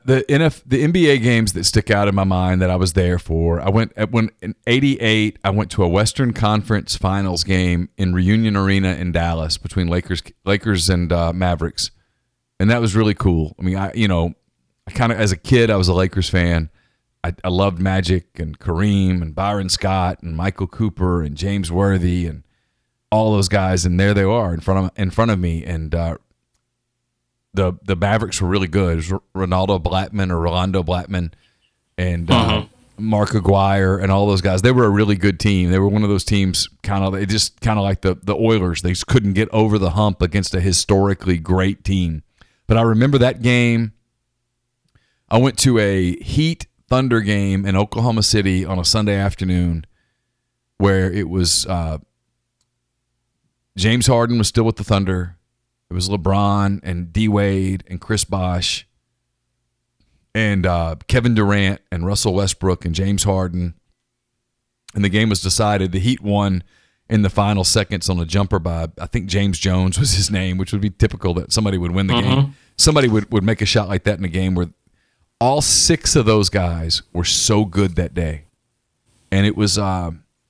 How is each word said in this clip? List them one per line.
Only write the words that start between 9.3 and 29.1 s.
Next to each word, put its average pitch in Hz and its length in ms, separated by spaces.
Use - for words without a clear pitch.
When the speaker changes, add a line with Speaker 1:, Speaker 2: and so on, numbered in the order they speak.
Speaker 1:
between - 300
Lakers, 87 360
Lakers 95 440
and, 87 220
uh, 85 220
Mavericks. 87 580
And 101 120
that 120 100
was 104 140
really 107 180
cool. 82 460
I - 20
mean, 92 160
I, 98 160
you 110 140
know, 85 260
I 92 40
kinda, 117 240
as 104 160
a 92 60
kid, 117 320
I 107 60
was 92 140
a 90 40
Lakers 92 340
fan. 85 440
I, 87 100
I 92 60
loved 92 300
Magic 92 600
and 80 180
Kareem 92 640
and 80 140
Byron 98 340
Scott 92 520
and 80 160
Michael 95 300
Cooper 90 560
and 73 120
James 95 360
Worthy 90 560
and 76 160
all 110 220
those 98 160
guys, 92 360
and 90 140
there 101 140
they 101 100
are 95 300
in 80 60
front 95 260
of, - 140
in 95 100
front 113 220
of 98 80
me. 82 260
And, 80 280
uh, 82 240
the, 92 200
the 98 120
Mavericks 101 440
were 92 80
really 95 200
good. 87 260
It - 40
was 80 140